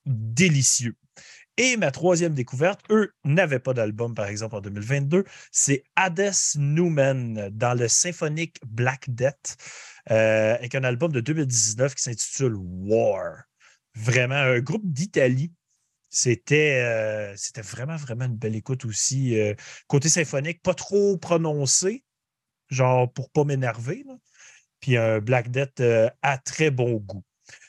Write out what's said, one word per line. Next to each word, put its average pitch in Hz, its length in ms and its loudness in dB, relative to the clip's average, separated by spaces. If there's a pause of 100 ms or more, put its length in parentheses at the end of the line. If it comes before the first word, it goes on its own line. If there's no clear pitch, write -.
délicieux. 123 920 2 (600)
Et 247 200 2
ma 175 140 2
troisième 170 440 2
découverte, 143 460 -2 (100)
eux 214 220 4 (120)
n'avaient 151 340 0
pas 127 160 -4
d'album, 117 400 -4
par 107 120 -4
exemple, 104 280 -8
en 104 60 -8
deux 101 100 -12
mille 104 120 -8
vingt-deux, 143 420 0 (260)
c'est - 320 0 (140)
Hades 190 360 0 (240)
Newman 139 920 0
dans 120 260 0
le 120 120 2
symphonique 165 760 -2
Black 123 480 -2
Death, 123 440 -4 (560)
euh, 110 420 4
avec 123 220 -6
un 135 80 -2
album 127 260 0
de 135 100 0
deux 143 140 -2
mille 156 120 0
dix-neuf 123 500 0
qui - 80 -6
s'intitule 123 520 -2
War. 95 840 0 (540)
Vraiment, 123 400 0
un 131 240 2
groupe 208 240 -4
d'Italie. 143 680 0 (600)
C'était, 147 680 2
euh, 107 540 -2
c'était - 240 -10
vraiment, 127 340 -10
vraiment 127 300 -6
une 123 120 -4
belle 110 200 -4
écoute 127 280 -6
aussi. 120 540 -2
Euh, 104 160 2 (320)
côté 143 220 2
symphonique, 160 520 0
pas 185 140 0
trop 202 440 0
prononcé, 165 840 0 (680)
genre 127 440 2
pour - 180 -8
pas 151 140 4
m'énerver, 131 640 -2
là. 262 60 -18 (680)
Puis 127 160 2
un 113 240 2
Black 120 320 0
Death, 135 260 -4
euh, 117 320 4 (120)
à 139 160 2
très 156 340 0
bon 120 240 0
goût. 101 260 -10 (460)